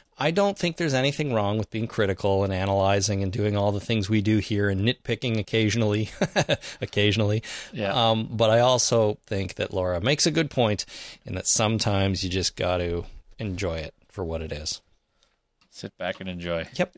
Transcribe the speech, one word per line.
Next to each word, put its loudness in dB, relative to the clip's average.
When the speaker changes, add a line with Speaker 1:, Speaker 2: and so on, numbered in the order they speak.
Speaker 1:
I 0
don't 2
think -2
there's 0
anything 0
wrong 2
with -2
being -4
critical 0
and 0
analyzing 2
and -2
doing 0
all 2
the -2
things -2
we 4
do 4
here 2
and 0
nitpicking -2
occasionally, 0
<laughs> -4
occasionally. 2
Speaker 2:
Yeah. -2
Speaker 1:
Um, 2
but 2
I 6
also 4
think -4
that -4
Laura 0
makes 2
a 2
good 0
point 0
in -8
that -4
sometimes 2
you -4
just -2
got 0
to -2
enjoy -4
it -10
for -8
what -4
it -8
is. -8
Speaker 2:
Sit -14
back -6
and -10
enjoy. -4
Speaker 1:
Yep. -4